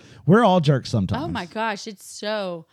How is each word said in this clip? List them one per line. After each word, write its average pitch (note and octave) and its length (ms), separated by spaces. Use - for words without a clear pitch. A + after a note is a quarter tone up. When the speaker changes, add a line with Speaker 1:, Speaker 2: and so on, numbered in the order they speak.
Speaker 1:
We're G#3 180
all F#3 180
jerks C#3 280
sometimes. A2+ 340
Speaker 2:
Oh E4+ 40
my A3 180
gosh, A3 400
it's G#3+ 200
so F#3+ 680